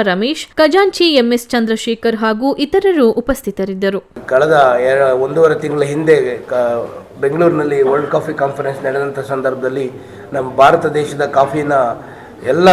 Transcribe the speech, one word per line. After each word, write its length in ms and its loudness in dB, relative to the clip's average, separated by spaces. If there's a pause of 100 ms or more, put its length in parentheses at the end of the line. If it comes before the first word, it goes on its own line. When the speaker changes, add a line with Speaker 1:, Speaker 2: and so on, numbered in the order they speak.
Speaker 1:
ರಮೇಶ್, 540 -2
ಖಜಾಂಚಿ 480 2
ಎಂ 280 2
ಎಸ್ 160 -2
ಚಂದ್ರಶೇಖರ್ 680 -2
ಹಾಗೂ 380 -2
ಇತರರು 560 2
ಉಪಸ್ಥಿತರಿದ್ದರು. 1160 -4
Speaker 2:
ಕಳೆದ 540 4
ಎರ-, 420 2
ಒಂದೂವರೆ 320 2
ತಿಂಗಳ 280 -2
ಹಿಂದೆ 540 2
ಕ-, 680 -4 (160)
ಬೆಂಗಳೂರಿನಲ್ಲಿ 640 2
ವರ್ಲ್ಡ್ 280 0
ಕಾಫಿ 240 -2
ಕಾನ್ಫರೆನ್ಸ್ 500 -4
ನಡೆದಂಥ 340 -4
ಸಂದರ್ಭದಲ್ಲಿ 720 -4 (420)
ನಮ್ಮ 180 -6
ಭಾರತ 360 4
ದೇಶದ 380 -4
ಕಾಫಿನ 480 -2 (720)
ಎಲ್ಲ 260 4